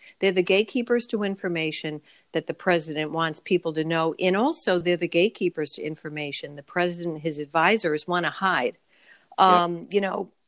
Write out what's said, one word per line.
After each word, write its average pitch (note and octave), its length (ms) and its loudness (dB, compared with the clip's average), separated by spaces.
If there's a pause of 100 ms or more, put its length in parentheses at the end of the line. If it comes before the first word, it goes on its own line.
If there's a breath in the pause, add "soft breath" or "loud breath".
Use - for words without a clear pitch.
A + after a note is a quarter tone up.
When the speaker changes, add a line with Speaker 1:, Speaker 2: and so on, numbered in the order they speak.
(200 loud breath)
Speaker 1:
They're G3 100 4
the F#3 120 2
gatekeepers A#3 640 2
to G#3 180 -4
information D#3+ 800 -4 (300 soft breath)
that D#3+ 140 -4
the E3 80 -6
president D#3 560 0
wants D#3+ 300 -4
people E3+ 320 0
to D#3 100 -2
know. E3 380 0
And F#3 160 2
also, A3 420 0
they're F3 180 2
the E3 120 -4
gatekeepers E3+ 640 0
to - 100 -10
information D3 720 -10
the C#3+ 80 -16
president F3 520 -2
and D3 100 -12
his D3 160 -4
advisors D#3+ 640 2
wanna F3 240 0
hide. E3 460 -2 (640 soft breath)
Speaker 2:
Yep. F#3+ 80 8
Speaker 1:
Um, F3 420 2
you G3 120 2
know, F#3+ 260 -4 (200)